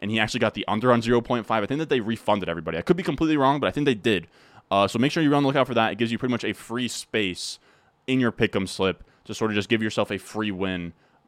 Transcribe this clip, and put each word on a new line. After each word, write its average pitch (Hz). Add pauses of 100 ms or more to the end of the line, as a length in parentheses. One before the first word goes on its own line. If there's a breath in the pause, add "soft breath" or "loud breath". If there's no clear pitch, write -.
and 104
he 113
actually 110
got 110
the -
under 110
on 117
zero 117
point 120
five, 110
I 101
think 135
that 156
they 139
refunded 104
everybody. 82
I 87
could 175
be 190
completely 156
wrong, 139
but -
I -
think 147
they 135
did. 98 (440 soft breath)
Uh, 98
so 113
make 135
sure 170
you're 147
on 143
the 139
lookout 135
for 131
that. 113
It 101
gives 117
you 113
pretty 127
much 117
a 107
free 117
space - (480 soft breath)
in 131
your 117
pick'em 98
slip 95 (200 soft breath)
to 110
sort 110
of 104
just 101
give 110
yourself 107
a 101
free 107
win 92 (340 soft breath)